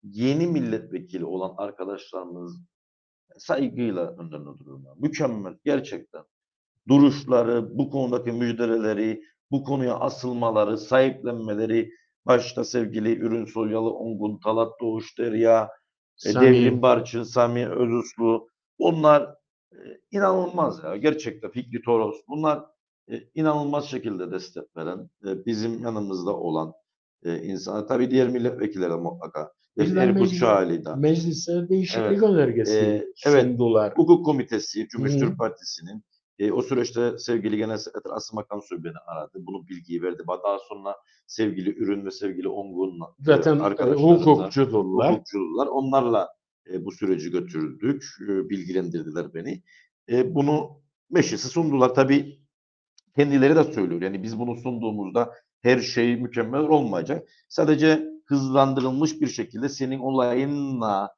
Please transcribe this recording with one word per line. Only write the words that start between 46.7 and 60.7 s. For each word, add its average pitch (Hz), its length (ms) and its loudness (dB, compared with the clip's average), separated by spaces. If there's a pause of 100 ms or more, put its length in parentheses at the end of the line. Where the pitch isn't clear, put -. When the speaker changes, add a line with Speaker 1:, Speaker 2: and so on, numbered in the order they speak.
Speaker 1:
e, 90 120 -6
bu 95 80 -8
süreci 85 380 -2
götürdük. 87 760 -4 (180)
E, 98 280 -4
bilgilendirdiler 87 840 -6
beni. 107 280 -10 (460)
E, - 260 0
bunu 147 360 0 (400)
meclise - 380 0
sundular. 139 460 2
Tabii 139 440 2 (760)
kendileri 139 400 6
de 156 80 6
söylüyor. 85 380 -2
Yani 95 200 -4
biz 110 160 -8
bunu 120 180 -4
sunduğumuzda 113 760 -4 (300)
her 131 160 6
şey 120 380 0
mükemmel 120 440 -4
olmayacak. 143 680 0 (200)
Sadece 156 640 2 (140)
hızlandırılmış 135 960 0
bir 147 60 0
şekilde 117 420 -6
senin 135 300 -6
olayınla 127 1200 -2